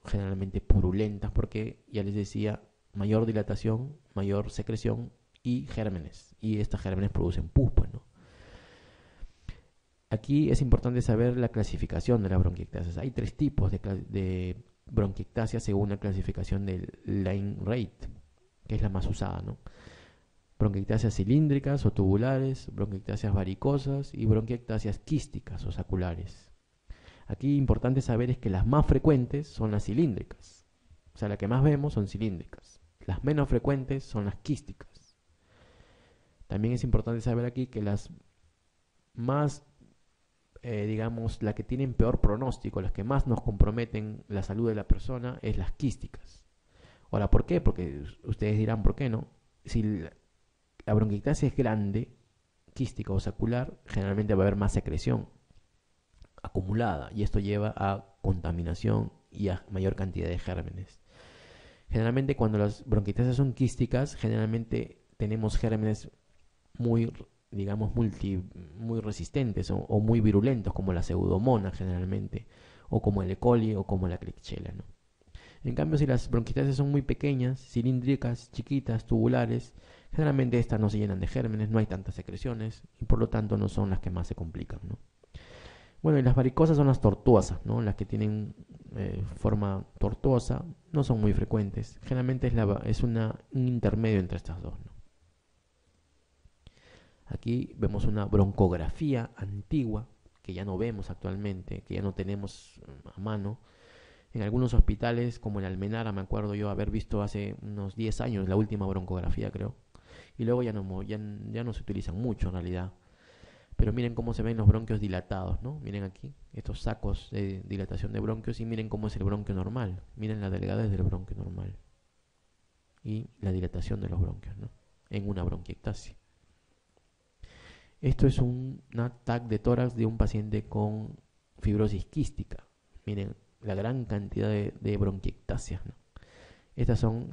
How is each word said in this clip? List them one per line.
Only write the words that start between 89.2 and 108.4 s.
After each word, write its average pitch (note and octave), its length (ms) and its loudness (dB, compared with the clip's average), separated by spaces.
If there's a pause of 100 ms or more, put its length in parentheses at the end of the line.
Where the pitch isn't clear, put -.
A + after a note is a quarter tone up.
forma G2+ 520 0 (120)
tortuosa B2 640 0 (280)
no D3+ 100 2
son A#2+ 180 2
muy G#2 120 4
frecuentes. G#2 680 -2
Generalmente B2+ 440 -2
es A#2+ 80 0
la A2+ 100 4
va-, G2+ 200 2
es A2 180 2
una, A2+ 380 0 (120)
un B2+ 140 2
intermedio A2 540 2
entre F2+ 160 -2
estas F2 260 -8
dos, - 160 -8
¿no? - 140 -14 (2250)
Aquí - 520 -4
vemos G#2 280 0
una G#2+ 220 4
broncografía G2+ 1080 4
antigua A2 680 -2 (360)
que F#2 100 -10
ya F#2 120 -6
no G2 140 -4
vemos G#2+ 320 -4
actualmente, F#2+ 720 -6
que - 120 -10
ya F#2 80 -4
no G2 120 -2
tenemos, G2 720 -8
mm, C#2 300 -20
a F2+ 40 -12
mano. G#2 380 -4 (760)
En A2+ 100 -4
algunos A#2 320 2
hospitales, A#2 640 6
como G#2 180 -4
el G2 60 -4
Almenara, G#2 480 -4
me G2 80 -4
acuerdo G#2 340 -2
yo G#2 160 -2
haber G2+ 200 -2
visto G#2+ 320 -2
hace G2+ 400 -4
unos G#2 340 -8
diez A2 240 -2
años G#2+ 280 -2